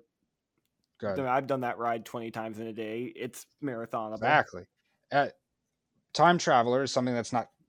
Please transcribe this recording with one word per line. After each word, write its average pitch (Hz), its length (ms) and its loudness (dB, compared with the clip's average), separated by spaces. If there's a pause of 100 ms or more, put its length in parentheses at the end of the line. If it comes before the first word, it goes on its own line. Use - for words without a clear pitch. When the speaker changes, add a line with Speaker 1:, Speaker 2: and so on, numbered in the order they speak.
(1000)
Speaker 1:
Go 110 80 -4
ahead. 101 120 -2
Speaker 2:
I've 131 260 0
done 135 160 -2
that 120 160 -4
ride 117 280 -2
twenty 113 240 -8
times 110 280 -8
in 113 80 -8
a 113 60 -10
day. 110 320 -6
It's - 420 -10 (160)
marathonable. 117 520 -6
Speaker 1:
Exactly. 110 500 2 (480)
Uh, 139 160 4 (840)
Time 170 240 6
Traveler 127 440 4
is 131 100 -4
something 127 220 0
that's 117 180 -2
not 117 180 -2 (180)